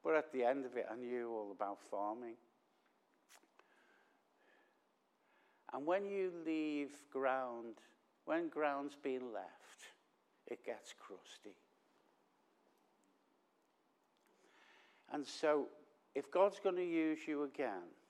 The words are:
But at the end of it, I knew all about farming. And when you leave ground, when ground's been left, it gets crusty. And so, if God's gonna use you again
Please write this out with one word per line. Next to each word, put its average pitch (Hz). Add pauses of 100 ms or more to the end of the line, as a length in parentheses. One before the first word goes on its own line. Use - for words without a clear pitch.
But 160
at 151
the 127
end 131
of 123
it, 98
I 110
knew 120
all 107
about 98 (120)
farming. 110 (3250)
And 135
when 196
you 190 (100)
leave 156 (220)
ground, 127 (500)
when 160
ground's 143
been 127
left, - (540)
it -
gets 110
crusty. - (3500)
And 147
so, 151 (460)
if 139
God's 196
gonna 180
use 160
you 147
again 104 (160)